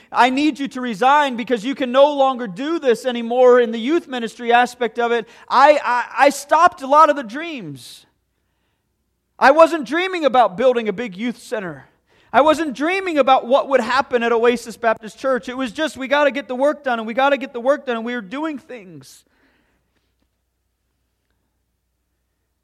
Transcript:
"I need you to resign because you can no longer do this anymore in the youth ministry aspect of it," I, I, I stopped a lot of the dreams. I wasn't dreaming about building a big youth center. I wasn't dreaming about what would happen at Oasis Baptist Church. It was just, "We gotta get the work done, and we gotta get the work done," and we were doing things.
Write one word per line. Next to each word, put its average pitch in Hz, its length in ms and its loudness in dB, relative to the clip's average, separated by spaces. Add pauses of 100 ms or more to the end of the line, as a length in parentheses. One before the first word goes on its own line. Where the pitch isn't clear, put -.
(100)
"I 240 200 2
need 277 280 -2
you 269 100 -6
to 262 120 -12
resign 247 560 0
because 233 260 -4
you 269 120 -6
can 247 180 -6
no 277 220 4
longer 269 320 0
do 269 320 -6
this 247 260 0
anymore 247 560 4
in 233 100 0
the 226 80 -6
youth 302 300 -2
ministry 233 420 -6
aspect 240 480 0
of 233 140 -2
it," 233 160 -4 (180)
I, 277 380 6
I, 233 400 0
I 285 60 8
stopped 320 500 2
a 269 60 -10
lot 294 240 6
of 277 60 -2
the 285 60 -6
dreams. 226 840 -14 (1300)
I 247 120 4
wasn't 311 360 4
dreaming 349 380 -4
about 226 320 2
building 233 320 0
a 208 60 -2
big 196 240 -10
youth 233 180 -8
center. 165 500 -10 (460)
I 226 80 4
wasn't 302 340 2
dreaming 349 440 -2
about 262 280 2
what 254 220 0
would 269 120 2
happen 247 420 -2
at 233 100 0
Oasis 240 460 -2
Baptist 226 400 -4
Church. 262 320 -4
It 247 60 -10
was 262 160 -6
just, 294 260 -6
"We 254 100 -8
gotta 285 220 2
get 277 180 -6
the 254 80 -8
work 294 260 -2
done, 240 160 -4
and 220 80 -8
we 233 60 -8
gotta 269 240 0
get 269 160 -8
the 240 80 -10
work 277 240 -2
done," 233 140 -6
and 226 80 -10
we 240 80 -6
were 247 80 -8
doing 285 340 -8
things. 185 720 -20 (3250)